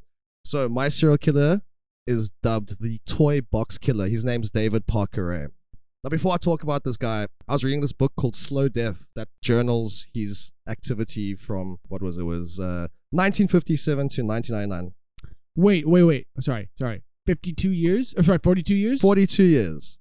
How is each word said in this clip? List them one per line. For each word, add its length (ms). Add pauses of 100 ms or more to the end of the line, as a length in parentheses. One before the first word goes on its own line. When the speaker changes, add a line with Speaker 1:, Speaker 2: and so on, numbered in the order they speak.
(440)
Speaker 1:
So 260
my 200
serial 280
killer 440 (440)
is 240 (140)
dubbed 360
the 280
toy 340
box 380
killer. 280
His 160
name's 280
David 340
Parker 420
Ray. 200 (560)
Now, 60
before 260
I 20
talk 240
about 220
this 140
guy, 280 (220)
I 60
was 100
reading 180
this 100
book 240
called 200
Slow 340
Death 460
that 120 (140)
journals 720
his 380 (180)
activity 640
from, 540
what 160
was 160
it, 20
it 40
was, 340
uh, 300 (220)
nineteen 360
fifty-seven 640
to 140
nineteen 320
ninety-nine. 380 (640)
Speaker 2:
Wait, 320
wait, 160
wait. 240 (140)
Sorry, 360
sorry. 240 (240)
Fifty-two 460
years? 480
Oh, 20
sorry, 220
forty-two 320
years? 260
Speaker 1:
Forty-two 440
years. 560